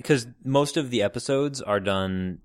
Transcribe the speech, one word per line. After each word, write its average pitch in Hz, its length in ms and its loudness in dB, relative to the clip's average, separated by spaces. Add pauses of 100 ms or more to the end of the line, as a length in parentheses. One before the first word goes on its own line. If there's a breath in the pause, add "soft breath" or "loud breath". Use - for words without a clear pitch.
'cause 127 220 2 (180)
most 139 320 2
of 135 140 -2
the 117 120 2
episodes 135 600 -2
are 104 180 0
done, 95 640 -2